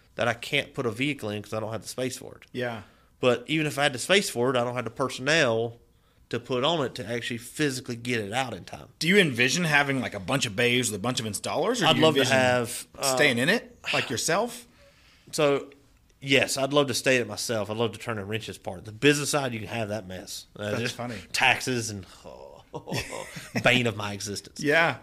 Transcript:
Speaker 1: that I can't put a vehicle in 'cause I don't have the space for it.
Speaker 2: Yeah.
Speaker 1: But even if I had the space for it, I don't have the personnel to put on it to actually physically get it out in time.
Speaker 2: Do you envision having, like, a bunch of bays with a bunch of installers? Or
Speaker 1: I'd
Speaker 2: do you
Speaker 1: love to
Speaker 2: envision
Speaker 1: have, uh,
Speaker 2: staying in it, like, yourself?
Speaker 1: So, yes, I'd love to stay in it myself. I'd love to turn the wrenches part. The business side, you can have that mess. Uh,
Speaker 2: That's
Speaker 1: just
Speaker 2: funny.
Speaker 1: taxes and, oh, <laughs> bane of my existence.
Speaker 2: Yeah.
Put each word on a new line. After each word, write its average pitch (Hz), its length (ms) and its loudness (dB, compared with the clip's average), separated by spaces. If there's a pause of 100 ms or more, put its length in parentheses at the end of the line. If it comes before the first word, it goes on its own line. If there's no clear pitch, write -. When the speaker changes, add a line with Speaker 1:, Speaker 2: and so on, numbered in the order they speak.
(160)
Speaker 1:
that 117 120 0
I 117 60 0
can't - 400 -4
put 131 120 -6
a 117 60 0
vehicle 127 380 -4
in 104 140 -4
'cause - 100 -10
I 110 60 -4
don't 110 120 -6
have 110 120 -8
the - 40 -14
space 127 300 -6
for - 200 -16
it. - 140 -20
Speaker 2:
Yeah. 120 300 -6 (380)
Speaker 1:
But 123 280 2
even 156 200 0
if 131 100 -4
I 139 60 2
had 135 100 2
the 120 60 -8
space 202 300 2
for 123 200 0
it, 127 80 2
I 120 60 2
don't 123 120 -4
have 123 100 -4
the 113 60 -6
personnel 127 880 0 (500)
to 123 100 -4
put 123 240 -2
on 156 220 2
it 110 100 -8
to 107 120 -8
actually 120 300 -6
physically 131 580 -4
get 117 240 -4
it 101 140 -6
out 123 200 -4
in 85 120 -12
time. - 220 -16 (120)
Speaker 2:
Do 156 80 0
you 190 100 8
envision 143 460 4
having, 143 380 4
like, 101 120 -4
a 101 60 -6
bunch 123 260 0
of 104 100 -6
bays 120 360 2
with 104 80 -6
a - 20 -6
bunch 120 180 -2
of 117 60 -6
installers? 139 560 -2
Or 170 60 2
Speaker 1:
I'd 160 60 6
Speaker 2:
do 120 60 2
you 156 60 6
Speaker 1:
love 156 100 6
to 135 60 4
Speaker 2:
envision 131 160 4
Speaker 1:
have, 123 500 2 (100)
uh, 135 180 2
Speaker 2:
staying 131 220 4
in 127 100 2
it, 220 300 0 (160)
like, 135 160 0
yourself? 208 580 -2 (640)
Speaker 1:
So, 143 380 2 (500)
yes, 135 380 2
I'd 135 160 0
love 147 140 6
to 123 60 -2
stay 131 220 2
in 123 60 4
it 110 80 -2
myself. 104 420 -4
I'd 110 60 -4
love 113 160 0
to - 60 -14
turn 113 180 -6
the 98 80 -8
wrenches 104 320 -8
part. 92 260 -12
The 107 80 -14
business 139 380 4
side, 135 240 0
you 113 60 -6
can 104 100 -10
have 113 200 -4
that 104 200 -6
mess. - 380 -12 (100)
Uh, 104 140 -6
Speaker 2:
That's 123 100 -2
Speaker 1:
just 120 140 -4
Speaker 2:
funny. 120 200 -8 (160)
Speaker 1:
taxes 123 580 0
and, 101 160 -10 (200)
oh, 69 280 -18 (200)
<laughs> - 920 -8
bane 123 240 4
of 107 80 -2
my 104 180 -6
existence. 101 460 -10
Speaker 2:
Yeah. 151 440 2